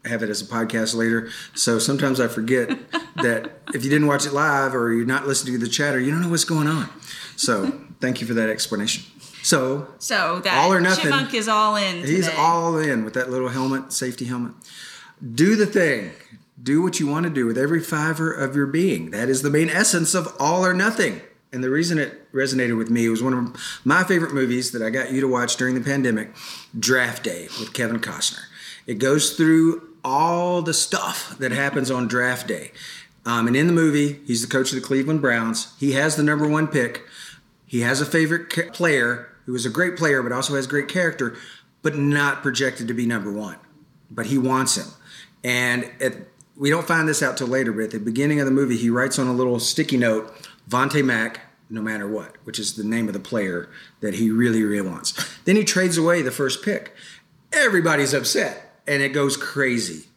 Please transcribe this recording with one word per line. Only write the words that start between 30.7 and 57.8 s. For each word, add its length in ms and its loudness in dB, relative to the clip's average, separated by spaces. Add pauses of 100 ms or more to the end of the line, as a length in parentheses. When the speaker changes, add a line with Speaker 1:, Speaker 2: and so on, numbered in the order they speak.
Speaker 1:
stuff 640 -4
that 120 -2
happens 380 0
on 180 0
draft 380 0
day. 280 -6 (520)
Um, 220 2
and 80 2
in 100 4
the 80 4
movie, 540 2
he's 160 0
the 40 -6
coach 240 0
of 80 -4
the 60 -8
Cleveland 340 0
Browns. 600 0
He 140 0
has 220 2
the 60 0
number 260 2
one 200 2
pick. 340 -2 (640)
He 160 -2
has 200 0
a 40 0
favorite 460 0
ca-, 180 -2
player 580 0 (200)
who 80 -4
is 100 -4
a 60 -2
great 260 0
player, 240 2
but 100 -2
also 220 -2
has 140 0
great 200 -2
character, 480 -2 (460)
but 140 0
not 480 2
projected 440 -2
to 60 -4
be 140 -2
number 240 -2
one. 260 -8 (540)
But 160 -6
he 100 0
wants 400 2
him. 160 -10 (500)
And 460 0 (100)
at, 140 0 (420)
we 140 0
don't 180 2
find 220 2
this 140 0
out 120 0
till 120 -4
later, 260 0
but 120 -2
at 60 -8
the 80 -6
beginning 420 0
of 40 2
the 60 2
movie, 260 2
he 140 2
writes 260 0
on 80 0
a 80 0
little 260 0
sticky 380 0
note, 340 2 (380)
"Vontae 360 2
Mack, 360 0 (280)
no 120 -8
matter 260 -4
what," 280 -8 (100)
which 120 -10
is 180 -6
the 80 -6
name 240 0
of 60 -4
the 60 -6
player 500 -4 (320)
that 140 -4
he 160 2
really, 320 2
really 260 0
wants. 240 -6 (300)
Then 120 4
he 80 4
trades 340 2
away 260 4
the 80 -2
first 340 -2
pick. 280 -4 (600)
Everybody's 600 4